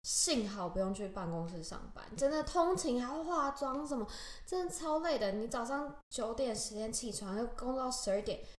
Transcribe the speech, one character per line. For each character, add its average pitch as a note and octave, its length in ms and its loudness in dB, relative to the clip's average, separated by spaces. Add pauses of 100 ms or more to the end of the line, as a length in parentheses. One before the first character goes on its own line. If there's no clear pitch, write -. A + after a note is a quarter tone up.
幸 B3 440 4
好 G3 220 -2
不 F#3 80 -2
用 F#3+ 160 2
去 G3+ 140 -4
办 F#3+ 240 -2
公 E3 180 -2
室 E3+ 140 -6
上 - 320 -8
班， - 100 -12 (100)
真 C#4 140 4
的 D4+ 140 2
通 F4 340 4
勤 B3 260 2
还 B3 80 -2
要 D#4+ 120 -2
化 D#4 260 2
妆 C#4 340 -2
什 C#4+ 140 -2
么， G#3 100 -2 (380)
真 F#4 220 0
的 F4 40 -2
超 D#4 280 2
累 D#4+ 180 2
的。 G#3 140 2
你 G#3+ 160 0
早 A#3+ 180 0
上 C#4+ 300 -2 (160)
九 A3+ 240 -2
点 A#3+ 200 2
十 G#3 200 -4
点 A3 180 -2
起 A#3 180 -2
床， G3 280 -4
又 A#3 80 0
工 B3 260 -2
作 C4 120 0
到 B3+ 40 0
十 A3+ 220 0
二 G3+ 100 4
点， G#3 180 -2 (200)